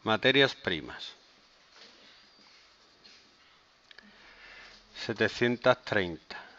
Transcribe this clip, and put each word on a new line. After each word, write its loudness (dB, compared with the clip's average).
Materias 2
primas. -8
Setecientas 0
treinta -4